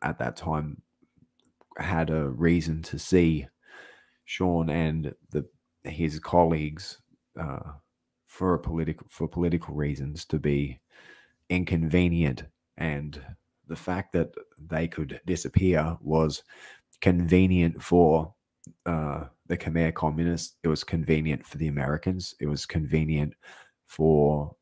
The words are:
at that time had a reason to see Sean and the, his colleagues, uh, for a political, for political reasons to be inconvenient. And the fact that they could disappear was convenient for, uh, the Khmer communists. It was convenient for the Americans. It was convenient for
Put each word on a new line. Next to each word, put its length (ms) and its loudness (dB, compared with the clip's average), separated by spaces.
at 160 -4
that 160 -4
time 460 -6
had 320 -2
a 180 0
reason 560 2
to 160 -8
see 480 4
Sean 460 0
and 440 -2
the, 160 -4
his 340 -4
colleagues, 800 0
uh, 220 -8
for 280 0
a 40 2
political, 520 -6
for 180 -6
political 460 -2
reasons 500 -6
to 140 -4
be 420 -2
inconvenient. 920 2
And 420 -6
the 100 -10
fact 380 -6
that 180 0
they 300 -4
could 380 -8
disappear 760 2
was 420 0
convenient 800 4
for, 500 4
uh, 380 -4
the 120 -2
Khmer 340 0
communists. 720 -2
It 60 0
was 140 0
convenient 640 0
for 120 -12
the 100 -2
Americans. 720 -4
It 60 -4
was 180 -4
convenient 720 -2
for 720 2